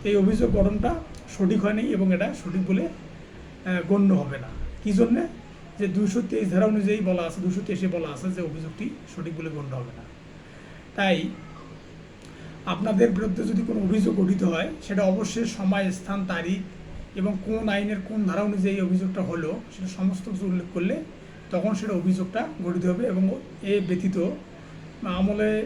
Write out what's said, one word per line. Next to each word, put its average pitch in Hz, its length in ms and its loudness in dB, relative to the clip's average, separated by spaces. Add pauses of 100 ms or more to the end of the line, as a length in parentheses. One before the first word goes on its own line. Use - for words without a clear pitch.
এই 208 200 4
অভিযোগ 226 340 6
গঠনটা 202 340 4 (440)
সঠিক 190 300 4
হয়নি 214 180 2 (120)
এবং 190 200 4
এটা 196 120 0 (140)
সঠিক 185 280 -2
বলে, 190 200 4
আহ, - 1000 -6
গণ্য 202 240 6
হবে 139 320 0
না। - 40 -12 (340)
কী 208 160 0
জন্যে? 233 240 6 (560)
যে 208 80 0
দুশো 202 320 2 (100)
তেইশ 214 240 0
ধারা 190 120 8
অনুযায়ী 208 340 4 (100)
বলা 180 180 2
আছে, 165 140 -6
দুশো 180 260 0
তেইশে 185 200 0
বলা 170 280 0
আছে 175 200 -6
যে 185 140 -4
অভিযোগটি 160 360 -8 (260)
সঠিক 165 260 -6
বলে 160 120 -6
গণ্য 143 300 -8
হবে 120 180 -8
না। 117 60 -16 (920)
তাই 185 220 4 (1500)
আপনাদের 208 460 4
বিরুদ্ধে 190 320 0
যদি - 260 2
কোনো 214 180 0
অভিযোগ 208 340 4
গঠিত 190 220 4
হয় 170 260 2 (160)
সেটা 196 180 2
অবশ্যই 208 440 2 (100)
সময়, 196 340 2
স্থান, 202 280 -4 (120)
তারিখ 175 300 -2 (540)
এবং 202 160 0 (140)
কোন 220 240 -2
আইনের 202 380 0
কোন 220 200 -2
ধারা 180 220 0
অনুযায়ী 196 320 2
অভিযোগটা 185 400 2
হলো 165 280 -2 (240)
সেটা 185 240 -8
সমস্ত 190 340 0
কিছু 190 200 -4
উল্লেখ 180 220 -2
করলে 190 220 0 (560)
তখন 190 280 2
সেটা 214 140 -2
অভিযোগটা 185 480 2 (240)
গঠিত 180 200 0
হবে 180 220 2
এবং 190 160 4 (480)
এ - 20 6 (140)
ব্যতীত 180 300 2 (1000)
আমলে 208 340 2 (140)